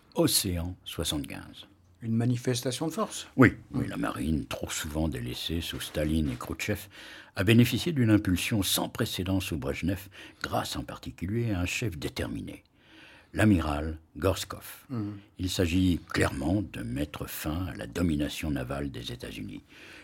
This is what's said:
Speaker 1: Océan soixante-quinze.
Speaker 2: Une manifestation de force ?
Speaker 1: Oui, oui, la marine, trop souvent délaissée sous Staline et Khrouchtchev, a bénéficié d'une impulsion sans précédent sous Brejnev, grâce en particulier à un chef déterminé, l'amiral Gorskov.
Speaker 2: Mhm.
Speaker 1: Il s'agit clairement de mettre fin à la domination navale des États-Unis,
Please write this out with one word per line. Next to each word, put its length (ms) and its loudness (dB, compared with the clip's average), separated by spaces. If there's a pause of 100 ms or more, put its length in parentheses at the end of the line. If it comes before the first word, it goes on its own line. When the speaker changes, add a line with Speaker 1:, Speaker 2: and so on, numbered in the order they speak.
(140)
Speaker 1:
Océan 600 2 (120)
soixante-quinze. 800 -6 (320)
Speaker 2:
Une 160 -2
manifestation 720 0
de 60 -4
force ? 440 -6
Speaker 1:
Oui, 160 10 (200)
oui, 140 -2
la 120 -8
marine, 480 0
trop 240 -8
souvent 380 -2
délaissée 520 -4
sous 200 -6
Staline 500 2
et 60 -4
Khrouchtchev, 520 -4 (480)
a 80 0
bénéficié 480 6
d'une 180 4
impulsion 520 4
sans 260 0
précédent 520 0
sous 180 -4
Brejnev, 500 -2 (340)
grâce 340 -2
en 80 -4
particulier 680 -4
à 80 0
un 60 2
chef 320 -2
déterminé, 680 -6 (680)
l'amiral 640 4 (180)
Gorskov. 720 -2
Speaker 2:
Mhm. 300 -4 (200)
Speaker 1:
Il 100 -2
s'agit 600 4
clairement 540 2
de 200 -8
mettre 460 -6
fin 380 -4
à 100 -8
la 100 -8
domination 640 0
navale 400 -2
des 220 -8
États-Unis, 500 -10 (420)